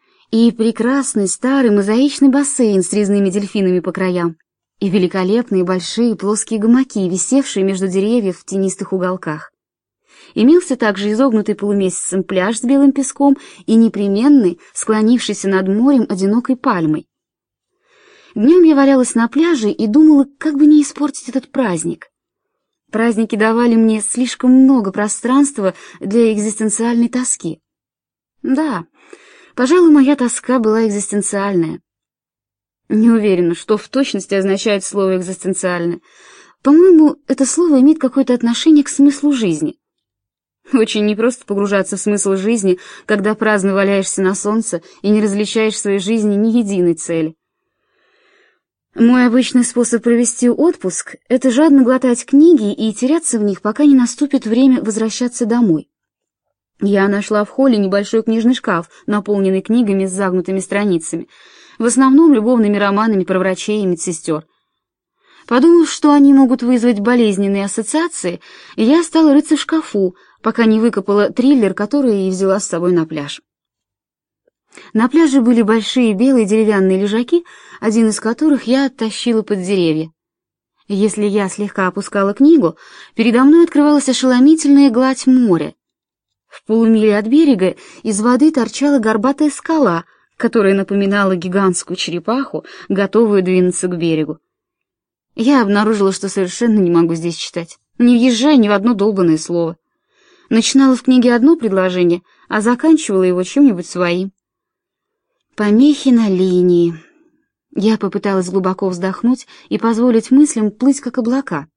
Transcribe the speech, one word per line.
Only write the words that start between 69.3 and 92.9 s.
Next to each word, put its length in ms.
рыться 240
в 20
шкафу, 560
пока 220
не 160
выкопала 520
триллер, 420
который 540
и 20
взяла 320
с 60
собой 260
на 120
пляж. 360
На 140
пляже 340
были 200
большие 520
белые 320
деревянные 560
лежаки, 440
один 300
из 100
которых 440
я 220
оттащила 560
под 200
деревья. 500
Если 380
я 240
слегка 380
опускала 460
книгу, 440
передо 280
мной 200
открывалась 440
ошеломительная 840
гладь 340
моря. 480
В 180
полумиле 520
от 100
берега 480
из 180
воды 300
торчала 480
горбатая 500
скала, 560
которая 360
напоминала 640
гигантскую 640
черепаху, 680
готовую 560